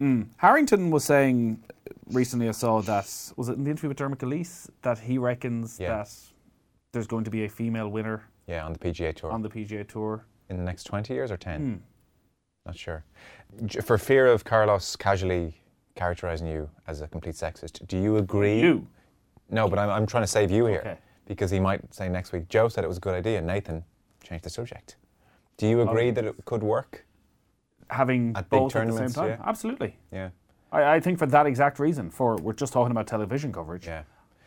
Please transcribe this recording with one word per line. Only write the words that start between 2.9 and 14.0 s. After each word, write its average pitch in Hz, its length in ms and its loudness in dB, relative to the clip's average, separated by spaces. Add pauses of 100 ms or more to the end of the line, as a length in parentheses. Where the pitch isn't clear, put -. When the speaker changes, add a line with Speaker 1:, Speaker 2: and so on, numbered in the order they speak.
Speaker 1:
was 123 100 -4
it 123 60 -4
in 139 100 -4
the 143 80 -2
interview 151 160 -4
with 139 100 -6
Dermot 139 220 -4
Gilleese, 151 500 -8 (120)
that 120 180 -2
he 127 180 -2
reckons 120 640 -4
Speaker 2:
Yeah. 90 80 -4 (120)
Speaker 1:
that 104 140 -12 (800)
there's 113 160 -4
going 113 160 -4
to 107 80 -6
be 107 140 -2
a 104 40 -6
female 113 380 -4
winner 110 360 -6 (220)
Speaker 2:
Yeah, 82 200 -6
on 82 80 -8
the 80 60 -10
P 87 120 -4
G 82 140 -4
A 80 80 -2
Tour. 80 180 -8
Speaker 1:
on 113 100 -4
the 107 80 -6
P 107 140 -10
G 107 140 -10
A 104 80 -8
Tour. 107 400 -6 (240)
Speaker 2:
In 92 80 -8
the 90 60 -4
next 90 200 -8
twenty 107 300 -6
years 131 180 -4
or 90 60 -6
ten? - 240 -8
Speaker 1:
Hmm. 127 140 -4 (920)
Speaker 2:
Not 85 120 -12
sure. 80 280 -10 (600)
J-, - 140 -6
for 117 180 4
fear 131 300 6